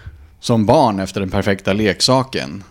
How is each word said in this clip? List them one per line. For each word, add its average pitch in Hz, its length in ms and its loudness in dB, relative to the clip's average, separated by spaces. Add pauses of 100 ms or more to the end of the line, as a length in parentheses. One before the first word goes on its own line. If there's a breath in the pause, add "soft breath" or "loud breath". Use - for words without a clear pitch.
(400 loud breath)
som 113 260 0
barn 113 340 2
efter 95 200 -6
den 98 100 -4
perfekta 98 440 -2
leksaken. 101 960 -2